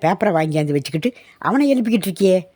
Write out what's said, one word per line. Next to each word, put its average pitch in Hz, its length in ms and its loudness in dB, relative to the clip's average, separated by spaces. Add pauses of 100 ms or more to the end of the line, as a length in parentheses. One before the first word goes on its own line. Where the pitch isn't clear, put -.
பேப்பரை 185 320 0
வாங்கியாந்து 156 400 0
வச்சுக்கிட்டு 156 420 -4 (240)
அவனை 277 380 2
எழுப்பிக்கிட்டு 220 360 -2
இருக்கியே." 185 300 2 (140)